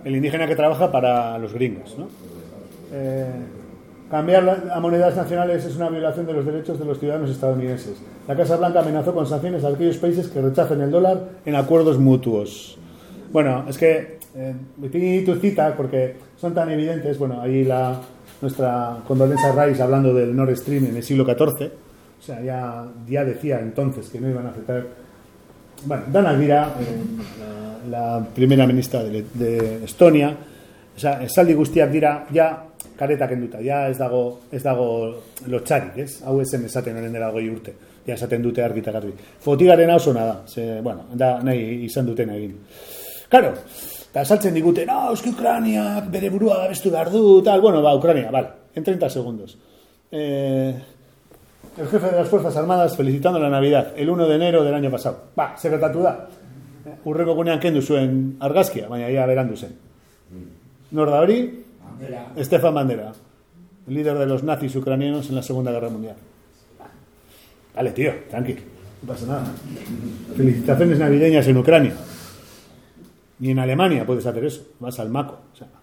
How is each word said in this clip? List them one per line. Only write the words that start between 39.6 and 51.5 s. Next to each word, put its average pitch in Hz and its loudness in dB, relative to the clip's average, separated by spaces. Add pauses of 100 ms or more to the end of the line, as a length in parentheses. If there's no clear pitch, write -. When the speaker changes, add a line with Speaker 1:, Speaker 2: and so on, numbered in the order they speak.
Speaker 1:
oso 156 4
ona 113 0
da, 107 -4
ze, 113 -8
bueno, 104 -8 (100)
da 127 2
nahi 120 -2
izan 123 -4
dutena 113 -4
egin. 95 -10 (760)
Claro, 202 8 (640)
eta 139 -2
saltzen 196 2
digute, 160 2
"No, - -2
es - -4
que 247 -4
Ukraniak 214 -2
bere 185 -4
burua 196 2
babestu 185 -2
behar 165 0
du", 196 8
tal. 196 4
Bueno, 180 6
va, 147 6
Ucrania, 131 2
vale, 127 0 (260)
en - -8
treinta 180 0
segundos. 117 -10 (500)
Eh... 139 -2 (1040)